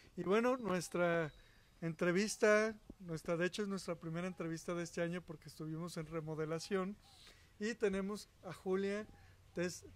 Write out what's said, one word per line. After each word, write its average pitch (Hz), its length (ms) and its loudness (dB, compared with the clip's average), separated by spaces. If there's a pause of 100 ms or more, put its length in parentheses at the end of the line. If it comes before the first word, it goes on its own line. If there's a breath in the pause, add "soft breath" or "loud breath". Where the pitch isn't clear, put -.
(160 soft breath)
Y 180 60 -4
bueno, 233 340 4
nuestra 175 760 2 (480 soft breath)
entrevista, 208 920 4 (260)
nuestra, 170 360 -2
de 170 100 4
hecho 180 160 -2
es 202 60 -2
nuestra 185 260 -4
primera 165 320 -4
entrevista 175 480 -4
de 170 100 0
este 170 180 -2
año 170 200 -2
porque 156 260 -12
estuvimos 160 480 -6
en 165 100 -6
remodelación. 160 880 -2 (640 soft breath)
Y 214 160 0
tenemos 196 540 -2 (160)
a 185 80 -8
Julia 196 540 -2 (480 soft breath)
Tes-, 175 300 -2 (120)